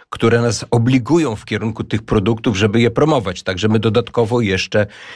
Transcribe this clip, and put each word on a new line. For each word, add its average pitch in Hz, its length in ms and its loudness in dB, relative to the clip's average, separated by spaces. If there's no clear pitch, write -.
które 117 320 2
nas 117 300 -2
obligują 127 640 2
w - 100 -14
kierunku 107 380 -6
tych 107 180 -4
produktów, 110 560 0
żeby 107 240 2
je 117 100 4
promować. 123 520 0
Także 98 240 -2
my 110 120 2
dodatkowo 113 600 0
jeszcze, 101 460 0